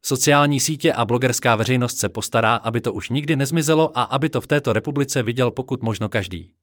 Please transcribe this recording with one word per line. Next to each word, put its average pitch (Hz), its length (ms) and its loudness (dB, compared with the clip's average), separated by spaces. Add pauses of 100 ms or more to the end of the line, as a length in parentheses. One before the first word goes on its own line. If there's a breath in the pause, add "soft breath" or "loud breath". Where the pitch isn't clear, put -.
Sociální 143 580 2
sítě 156 320 0
a 117 120 0
blogerská 120 520 2
veřejnost 123 420 0
se 101 100 -2
postará, 113 480 0
aby 113 240 -2
to 113 120 -4
už - 180 -8
nikdy 147 260 -2
nezmizelo 156 600 2
a 123 40 2
aby 131 260 0
to 127 120 -2
v - 60 -14
této 147 260 0
republice 135 500 0
viděl 120 280 0
pokud 127 320 -6
možno 110 260 -2
každý. 92 540 -6